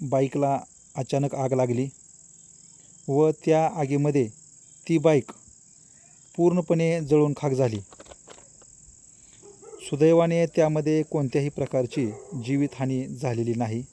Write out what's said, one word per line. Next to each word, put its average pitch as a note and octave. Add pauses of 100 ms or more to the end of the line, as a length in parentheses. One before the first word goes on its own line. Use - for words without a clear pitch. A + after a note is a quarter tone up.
बाईकला C#3 (360)
अचानक C#3
आग C3
लागली B2+ (1200)
व D3+ (140)
त्या D#3+
आगीमध्ये C#3+ (600)
ती E3
बाईक D#3 (1040)
पूर्णपणे E3+
जळून D3
खाक D3
झाली. B2+ (2000)
सुदैवाने E3
त्यामध्ये D#3
कोणत्याही C#3+
प्रकारची C3 (340)
जीवितहानी C3+
झालेली A#2+
नाही. A#2